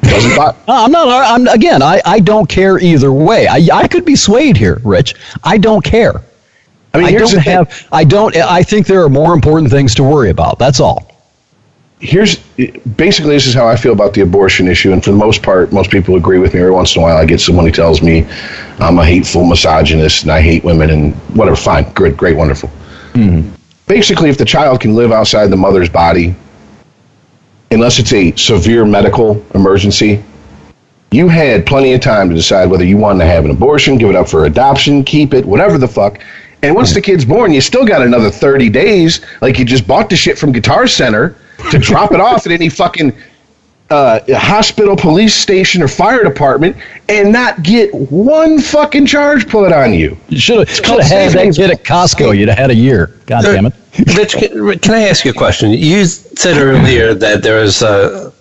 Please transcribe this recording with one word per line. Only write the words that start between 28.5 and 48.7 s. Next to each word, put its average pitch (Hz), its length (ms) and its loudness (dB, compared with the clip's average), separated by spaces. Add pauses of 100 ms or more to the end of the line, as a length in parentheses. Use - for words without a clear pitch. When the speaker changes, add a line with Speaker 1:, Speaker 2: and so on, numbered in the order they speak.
Speaker 1:
medical 104 560 0 (140)
emergency, 98 680 0 (880)
you 160 160 2
had 147 380 0
plenty 135 260 2
of 127 80 0
time 127 280 0
to 85 60 -2
decide 90 340 0
whether 90 160 2
you 98 120 2
wanted 101 240 2
to 82 100 2
have 82 140 2
an 73 80 0
abortion, 139 440 0
give 110 140 2
it 92 60 2
up 87 120 0
for 78 180 0
adoption, 135 580 0
keep 143 300 0
it, 123 100 0
whatever 160 340 0
the 127 100 -2
fuck. 104 300 -4 (440)
And 147 120 0
once 240 200 0
the 202 60 0
kid's 185 240 0
born, 185 280 0
you 135 80 2
still 254 240 0
got 175 180 2
another 120 280 2
thirty 135 380 0
days, 165 520 0 (200)
like 127 180 -2
you 131 60 0
just 120 220 -2
bought 165 240 -2
the 180 60 0
shit - 220 -2
from 147 140 -2
Guitar 135 360 0
Center, 123 480 -2 (340)
to 156 80 2
drop 196 340 0
it 190 80 0
off 233 260 0
at 175 60 -4
any 170 160 -2
fucking, - 440 -2 (800)
uh, 131 300 2 (160)
hospital, 202 600 0
police 185 380 0
station, 190 480 -2
or 139 60 0
fire 220 360 0
department 147 520 -2 (320)
and 208 240 0
not 240 300 -2
get 208 320 0
one 277 640 0
fucking 294 460 0